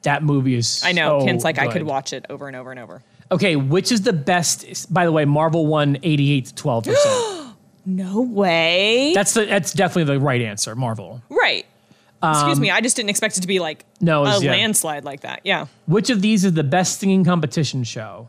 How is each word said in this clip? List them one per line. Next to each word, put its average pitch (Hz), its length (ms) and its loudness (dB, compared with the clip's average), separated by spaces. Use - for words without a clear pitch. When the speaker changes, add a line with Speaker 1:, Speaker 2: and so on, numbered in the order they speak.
Speaker 1:
that 147 220 -2
movie 135 320 2
is - 280 -2
Speaker 2:
I 175 60 2
know. 151 300 2
Speaker 1:
so 131 60 2
Speaker 2:
Kent's 175 180 0
like, 151 160 0
"I 147 80 2
could 113 140 -4
Speaker 1:
good. - 20 -6
Speaker 2:
watch 135 280 -6
it 131 160 -12
over 143 200 -12
and 135 80 -14
over 127 160 -14
and 127 80 -16
over." 104 240 -18
Speaker 1:
Okay, 185 240 2
which 151 380 0
is 220 100 0
the 233 100 2
best? 175 800 -2
By 175 120 2
the 165 80 2
way, 156 120 2
Marvel 156 440 2
won 147 340 2
eighty-eight 143 440 2
to - 100 -20
twelve 117 260 -2
percent. 453 720 0
Speaker 2:
<gasps> - 320 -20
No 190 360 -4
way. 202 920 2
Speaker 1:
That's - 200 2
the, 220 120 2
that's 196 260 -2
definitely 165 420 0
the 139 60 0
right 131 220 0
answer, 107 320 -6
Marvel. 113 540 -8
Speaker 2:
Right. 214 380 0
Excuse 147 380 2
Speaker 1:
Um, - 40 2
Speaker 2:
me, 196 100 2
I 208 80 2
just 247 160 -2
didn't 208 140 -4
expect 208 280 -2
it - 40 -4
to 180 60 -8
be, 190 120 0
like, 156 240 -8
Speaker 1:
No, 156 240 4
it - 40 2
Speaker 2:
a - 60 2
Speaker 1:
was, 196 100 2
yeah. 143 80 2
Speaker 2:
landslide 175 520 0
like 143 180 -12
that. - 220 -12
Yeah. 175 220 -2
Speaker 1:
Which 196 240 2
of 220 120 2
these 214 220 4
is 190 100 2
the 156 100 2
best 180 340 0
singing 190 260 2
competition 156 600 0
show? 110 440 -12